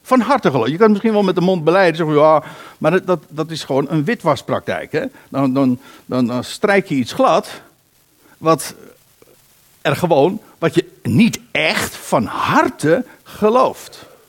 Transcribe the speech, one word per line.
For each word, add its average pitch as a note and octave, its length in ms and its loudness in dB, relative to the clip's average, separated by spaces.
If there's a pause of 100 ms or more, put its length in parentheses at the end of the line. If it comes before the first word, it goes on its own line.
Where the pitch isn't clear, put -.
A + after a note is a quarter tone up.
Van B3+ 180 0
harte G#3 320 0
geloven. B2+ 200 -2
Je D#3+ 60 -6
kan A3+ 80 4
het G#3+ 80 4
misschien G#3+ 200 0
wel G#3 100 2
met F#3 120 0
de F3 60 0
mond F3+ 220 0
belijden, E3+ 320 4
zeggen, D#3 200 -2
"Ja, D3+ 280 4 (340)
maar D3+ 140 0
dat, F3+ 160 0
dat, F3 200 -2
dat D#3+ 240 -8
is D3+ 120 -10
gewoon C#3+ 260 -2
een D#3 140 0
witwaspraktijk, B2+ 880 -4
hè?" D#3 140 -4 (240)
Dan, C3+ 240 -2
dan, C3 260 0 (260)
dan, B2 220 -2
dan B2 160 -6
strijk - 440 0
je D3+ 80 -4
iets B2+ 180 -4
glad, G#3+ 480 0 (760)
wat - 380 -2 (1040)
er C#3+ 140 0
gewoon, E3+ 460 2 (160)
wat E3 180 -2
je - 160 -2 (120)
niet D3+ 360 2 (120)
echt D#3 440 -4
van C3 300 -2
harte F#3 800 0 (180)
gelooft. - 840 -2 (240)